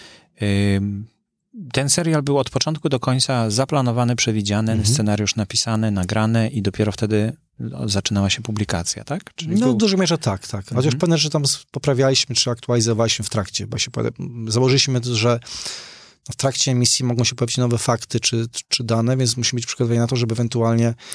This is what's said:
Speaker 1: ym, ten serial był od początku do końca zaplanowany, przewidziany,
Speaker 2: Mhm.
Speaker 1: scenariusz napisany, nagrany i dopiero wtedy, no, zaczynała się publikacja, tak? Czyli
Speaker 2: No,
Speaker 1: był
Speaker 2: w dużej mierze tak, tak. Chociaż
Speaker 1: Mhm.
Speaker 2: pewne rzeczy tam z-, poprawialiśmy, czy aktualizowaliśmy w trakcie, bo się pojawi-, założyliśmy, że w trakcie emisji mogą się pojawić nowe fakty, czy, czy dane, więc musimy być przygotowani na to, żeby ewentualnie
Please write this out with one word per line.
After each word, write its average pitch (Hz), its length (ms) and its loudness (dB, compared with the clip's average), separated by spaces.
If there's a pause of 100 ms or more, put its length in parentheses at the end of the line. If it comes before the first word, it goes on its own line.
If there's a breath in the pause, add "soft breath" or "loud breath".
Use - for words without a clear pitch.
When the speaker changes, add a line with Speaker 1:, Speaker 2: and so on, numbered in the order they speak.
(420 loud breath)
Speaker 1:
ym, 101 640 0 (640)
ten 139 180 0
serial 160 320 2
był 143 160 2
od 131 120 0
początku 156 380 -2
do 135 120 0
końca 127 500 0
zaplanowany, 123 640 0
przewidziany, 107 560 0
Speaker 2:
Mhm. 104 220 2
Speaker 1:
scenariusz 104 420 0
napisany, 110 540 0
nagrany 110 580 2
i 107 140 -2
dopiero 107 300 0
wtedy, 107 400 0 (260)
no, 127 300 -6
zaczynała 101 420 0
się - 120 -4
publikacja, 104 640 -4
tak? - 300 -8
Czyli 165 200 -6
Speaker 2:
No, 208 120 4
Speaker 1:
był 254 80 4
Speaker 2:
w - 20 0
dużej 202 220 4
mierze 170 200 2
tak, 98 280 -2
tak. 101 180 -8
Chociaż 127 200 -2
Speaker 1:
Mhm. 120 140 2
Speaker 2:
pewne 165 200 2
rzeczy 151 120 2
tam 147 160 0
z-, - 240 -4
poprawialiśmy, 135 640 0
czy - 160 0
aktualizowaliśmy 117 720 0
w - 60 -6
trakcie, 101 360 -4
bo 107 120 -8
się 120 120 -4
pojawi-, 117 600 -6
założyliśmy, 127 540 2
że 120 360 0 (920 loud breath)
w - 60 -8
trakcie - 340 -2
emisji 123 340 2
mogą 120 200 0
się 120 100 0
pojawić 117 240 -2
nowe 120 200 2
fakty, 117 420 -2
czy, 117 260 -2 (220)
czy - 160 -2
dane, 117 320 2
więc 123 200 0
musimy 123 220 -2
być 117 80 -6
przygotowani 117 320 0
na 120 80 2
to, 131 100 0
żeby 117 180 0
ewentualnie 117 600 2 (200 loud breath)